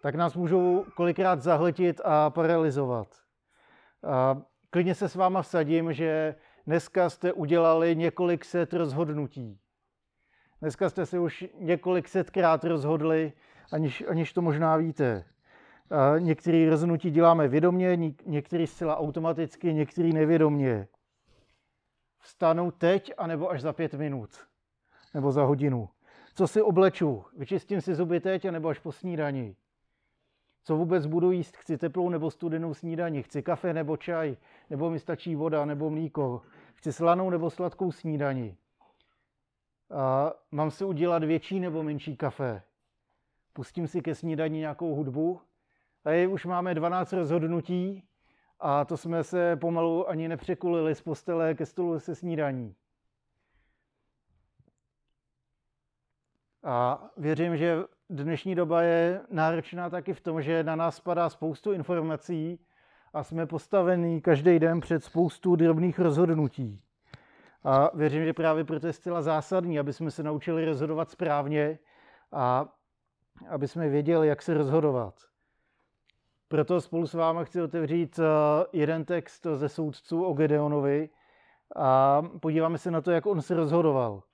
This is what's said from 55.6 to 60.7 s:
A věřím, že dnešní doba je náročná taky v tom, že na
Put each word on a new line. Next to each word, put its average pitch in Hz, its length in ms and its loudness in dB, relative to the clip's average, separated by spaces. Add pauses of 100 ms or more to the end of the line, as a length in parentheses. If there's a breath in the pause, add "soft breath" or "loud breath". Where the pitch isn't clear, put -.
A 123 520 -2
věřím, 160 400 0
že 165 200 0 (340)
dnešní 160 440 -4
doba 170 280 2
je 170 380 2 (100)
náročná 165 600 -2
taky 180 240 -6
v - 60 -14
tom, 160 220 -4
že 160 220 0
na 160 120 -4